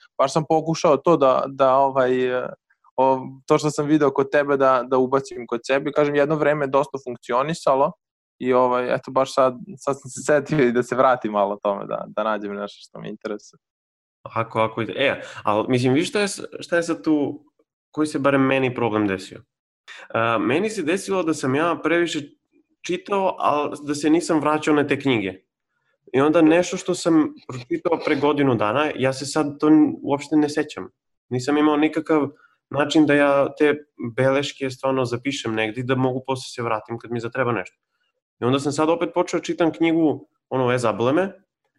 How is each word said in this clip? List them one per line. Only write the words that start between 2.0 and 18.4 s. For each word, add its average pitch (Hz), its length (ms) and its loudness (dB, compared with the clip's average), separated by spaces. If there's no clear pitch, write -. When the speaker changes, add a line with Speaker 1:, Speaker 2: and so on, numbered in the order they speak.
Speaker 1:
e, 127 100 -6
o, 131 240 2
to 151 120 4
što 151 120 0
sam 147 160 -2
video 147 240 4
kod 135 200 -2
tebe 143 260 2
da, 131 320 4
da 131 100 2
ubacim 131 480 -2
kod 117 200 -4
sebe. 143 260 -2
Kažem, 147 220 2
jedno 143 220 2
vreme 151 280 0
je 135 60 -4
dosta 139 340 0
funkcionisalo 135 880 -2
i, 127 140 -2
ovaj, 123 420 2
eto, 131 160 -6
baš 135 240 0
sad, 131 200 2
sad 139 240 -4
sam 127 100 -18
se - 120 -14
setio 151 360 0
i 123 140 4
da 120 100 0
se 120 140 -4
vratim 123 360 2
malo 101 300 0
tome, 104 240 -2
da, 107 200 -6
da 107 180 -4
nađem 104 300 -4
nešto 101 260 -10
što - 200 -20
me 110 80 -12
interesuje. 107 500 -12
Speaker 2:
Ako, 113 380 -4
ako 110 220 -2
ide. 104 140 -6
E, 123 260 0
ali, 107 260 0
mislim, 127 240 2
vidiš 165 160 0
šta 208 120 -2
je 202 80 -2
s-, - 160 -10
šta - 160 -4
je 170 60 0
sad 165 220 -4
tu, 151 400 -2
koji 151 160 -4
se 151 120 -4
barem 139 280 2